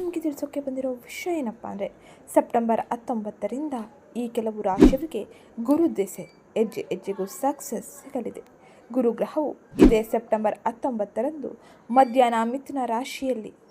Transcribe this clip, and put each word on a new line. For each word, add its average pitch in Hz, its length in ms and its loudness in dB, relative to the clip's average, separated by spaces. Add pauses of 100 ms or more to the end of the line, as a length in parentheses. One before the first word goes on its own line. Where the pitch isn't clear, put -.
ನಿಮಗೆ 349 200 -4
ತಿಳಿಸೋಕೆ 285 400 -6
ಬಂದಿರೋ 262 320 -6 (160)
ವಿಷಯ 349 300 -6
ಏನಪ್ಪ 226 280 -6
ಅಂದ್ರೆ, 202 220 -6 (460)
ಸೆಪ್ಟೆಂಬರ್ 233 460 2 (120)
ಹತ್ತೊಂಬತ್ತರಿಂದ 233 800 -6 (420)
ಈ 240 120 -4
ಕೆಲವು 220 320 -4 (100)
ರಾಶಿಯವರಿಗೆ 262 560 4 (420)
ಗುರು 294 280 2
ದೆಸೆ, 196 300 -4 (320)
ಹೆಜ್ಜೆ 220 320 -2
ಹೆಜ್ಜೆಗೂ 190 360 -6 (160)
ಸಕ್ಸಸ್ 269 580 -6
ಸಿಗಲಿದೆ. - 420 -10 (500)
ಗುರುಗ್ರಹವು 226 580 0 (320)
ಇದೇ 220 200 8 (100)
ಸೆಪ್ಟೆಂಬರ್ 214 420 0 (140)
ಹತ್ತೊಂಬತ್ತರಂದು 233 840 -2 (400)
ಮಧ್ಯಾಹ್ನ 240 480 6 (120)
ಮಿಥುನ 277 280 -6 (160)
ರಾಶಿಯಲ್ಲಿ 247 580 -4 (180)